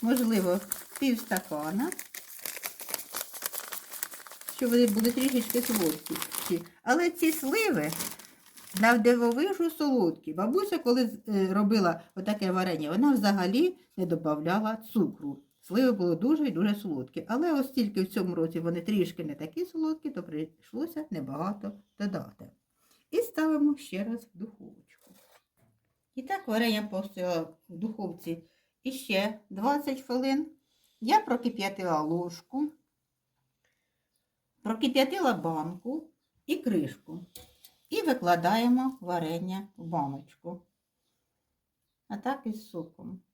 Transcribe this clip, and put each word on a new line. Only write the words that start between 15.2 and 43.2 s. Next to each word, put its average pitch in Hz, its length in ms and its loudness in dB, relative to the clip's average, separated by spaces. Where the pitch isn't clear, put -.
Сливи 247 300 2
були 180 240 2
дуже 285 320 2
і 226 40 0
дуже 202 240 2
солодкі. 143 520 -6
Але 294 320 2
оскільки 233 420 0
в 190 60 0
цьому 180 280 -2
році 165 240 0
вони 165 220 -2
трішки 180 420 0
не 151 120 -6
такі 320 300 -6
солодкі, 311 440 -4
то 185 140 -8
прийшлося 214 880 -8
небагато 170 600 -6
додати. 185 460 -6
І 320 60 0
ставимо 311 600 2
ще 190 260 -6
раз 233 320 -6
в - 20 -20
духовочку. - 800 -18
І 262 60 -8
так 381 260 -4
варення 220 340 2
постояло 180 760 -4
в 170 80 -14
духовці 170 680 -8
іще 220 540 -2
двадцять 269 520 -2
хвилин. 269 500 0
Я 285 180 6
прокип'ятила 196 840 0
ложку, 175 720 -2
прокип'ятила 262 720 2
банку 170 760 -4
і 302 100 -2
кришку. 170 680 -4
І 440 120 -2
викладаємо 247 1000 2
варення 180 640 -4
в 170 80 -14
баночку. 165 760 -6
А 208 100 -8
так 269 280 -6
із 214 240 -10
соком. 175 520 -12